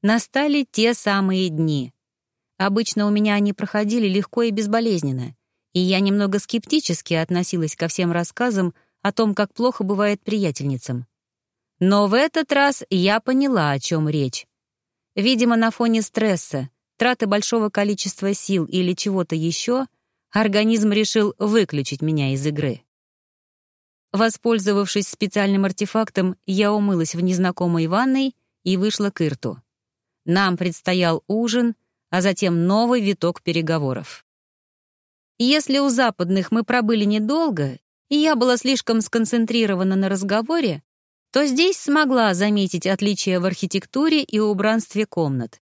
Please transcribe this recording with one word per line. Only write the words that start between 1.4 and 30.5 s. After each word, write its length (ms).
дни. 420
Обычно 500
у 40
меня 240
они 180
проходили 560
легко 340
и 80
безболезненно, 880
и 80
я 200
немного 380
скептически 760
относилась 640
ко 120
всем 240
рассказам 600
о 100
том, 220
как 180
плохо 320
бывает 380
приятельницам. 840
Но 260
в 80
этот 380
раз 380
я 300
поняла, 520
о 60
чём 300
речь. 380
Видимо, 400
на 140
фоне 320
стресса, 680
траты 300
большого 420
количества 680
сил 300
или 280
чего-то 420
ещё, 520
организм 640
решил 460
выключить 640
меня 300
из 140
игры. 360
Воспользовавшись 960
специальным 560
артефактом, 720
я 260
умылась 420
в 60
незнакомой 680
ванной 480
и 120
вышла 340
к 100
Ирту. 420
Нам 320